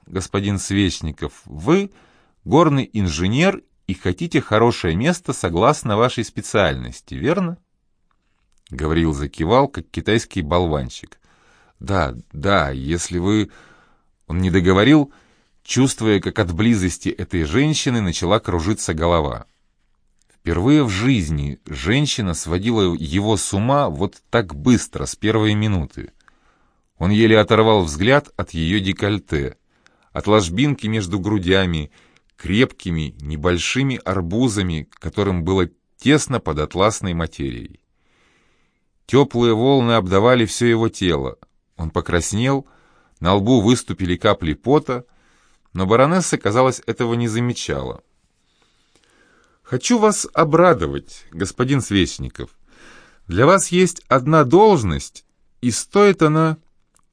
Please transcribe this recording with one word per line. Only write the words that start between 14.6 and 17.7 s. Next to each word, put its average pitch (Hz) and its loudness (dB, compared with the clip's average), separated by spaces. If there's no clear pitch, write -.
чувствуя, 110 0
как 90 -6
от 90 -2
близости 95 0
этой 87 -4
женщины 127 0